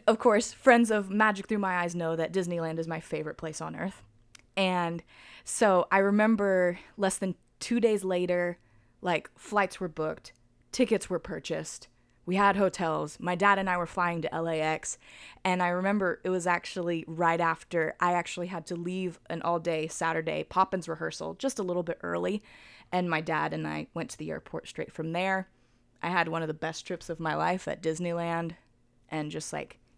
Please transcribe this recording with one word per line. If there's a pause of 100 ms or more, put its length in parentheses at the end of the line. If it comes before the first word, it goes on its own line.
of
course,
friends
of
Magic
Through
My
Eyes
know
that
Disneyland
is
my
favorite
place
on
earth. (540)
And (420)
so
I
remember (180)
less
than (240)
two
days
later, (420)
like,
flights
were
booked, (400)
tickets
were
purchased, (380)
we
had
hotels,
my
dad
and
I
were
flying
to
L
A
X, (460)
and
I
remember
it
was
actually
right
after
I
actually
had
to
leave (100)
an
all-day
Saturday
Poppins
rehearsal
just
a
little
bit
early, (480)
and
my
dad
and
I
went
to
the
airport
straight
from
there. (540)
I
had
one
of
the
best
trips
of
my
life
at
Disneyland, (520)
and
just,
like, (180)